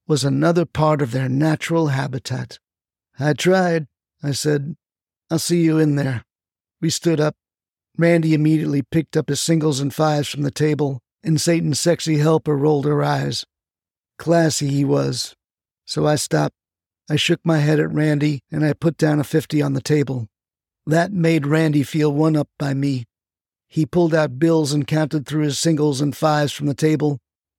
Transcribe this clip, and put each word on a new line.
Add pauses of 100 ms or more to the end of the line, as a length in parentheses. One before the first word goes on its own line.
was
another
part
of
their
natural
habitat. (580)
"I
tried," (340)
I
said. (540)
"I'll
see
you
in
there." (560)
We
stood
up, (600)
Randy
immediately
picked
up
his
singles
and
fives
from
the
table, (220)
and
Satan's
sexy
helper
rolled
her
eyes. (760)
Classy
he
was. (500)
So
I
stopped. (560)
I
shook
my
head
at
Randy, (100)
and
I
put
down
a
fifty
on
the
table. (580)
That
made
Randy
feel
one-up (100)
by
me. (640)
He
pulled
out
bills
and
counted
through
his
singles
and
fives
from
the
table, (400)